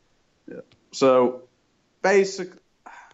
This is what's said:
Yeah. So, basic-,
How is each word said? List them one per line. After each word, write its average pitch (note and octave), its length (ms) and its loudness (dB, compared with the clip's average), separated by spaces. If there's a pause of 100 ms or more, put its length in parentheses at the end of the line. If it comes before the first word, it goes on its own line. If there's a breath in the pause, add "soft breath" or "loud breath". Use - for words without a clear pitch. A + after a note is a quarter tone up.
(480)
Yeah. - 120 -18 (320)
So, B2+ 540 2 (580)
basic-, F#3+ 500 0 (600 loud breath)